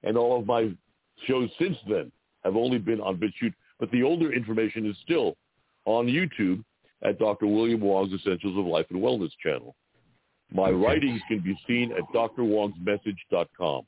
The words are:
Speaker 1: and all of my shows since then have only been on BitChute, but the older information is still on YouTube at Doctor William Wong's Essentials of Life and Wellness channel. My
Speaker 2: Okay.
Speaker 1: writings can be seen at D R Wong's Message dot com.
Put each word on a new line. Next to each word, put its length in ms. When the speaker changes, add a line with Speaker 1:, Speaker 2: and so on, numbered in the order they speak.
Speaker 1:
and 140
all 220
of 80
my 240
shows 220
since 180
then 240
have 120
only 240
been 220
on 160
BitChute, 360
but 120
the 100
older 320
information 560
is 140
still 320
on 220
YouTube 560
at 160
Doctor 260
William 360
Wong's 320
Essentials 440
of 80
Life 240
and 100
Wellness 320
channel. 320
My 140
Speaker 2:
Okay. 80
Speaker 1:
writings 540
can 100
be 260
seen 280
at 180
D 80
R 100
Wong's 400
Message 340
dot 160
com. 300